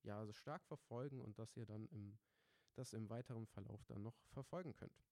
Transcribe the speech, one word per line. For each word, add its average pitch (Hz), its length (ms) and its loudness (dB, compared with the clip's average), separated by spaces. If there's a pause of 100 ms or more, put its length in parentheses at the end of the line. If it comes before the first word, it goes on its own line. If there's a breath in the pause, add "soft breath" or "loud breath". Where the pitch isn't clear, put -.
ja 107 240 2
so 104 60 -2
stark 147 340 -4
verfolgen 135 540 0
und 107 180 -2
das 113 180 -2
ihr 117 100 0
dann 107 220 0
im, 104 300 -2 (560 loud breath)
das 131 180 0
im 110 160 4
weiteren 113 380 2
Verlauf 104 400 -4
dann 101 160 0
noch 113 140 0 (120)
verfolgen 160 460 0
könnt. - 380 -8